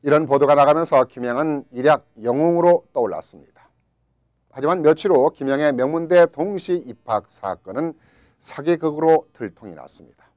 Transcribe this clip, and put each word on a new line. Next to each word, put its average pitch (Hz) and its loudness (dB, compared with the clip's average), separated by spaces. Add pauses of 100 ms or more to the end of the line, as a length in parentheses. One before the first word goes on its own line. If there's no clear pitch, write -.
이런 151 2
보도가 139 4
나가면서 143 2
김양은 131 -6
일약 135 0 (160)
영웅으로 170 0
떠올랐습니다. 90 -8 (800)
하지만 160 -4
며칠 156 2
후 143 4
김양의 139 -2
명문대 165 2
동시 185 -6
입학 113 -8
사건은 104 -10 (460)
사기극으로 160 -2
들통이 98 -14
났습니다. 69 -20 (120)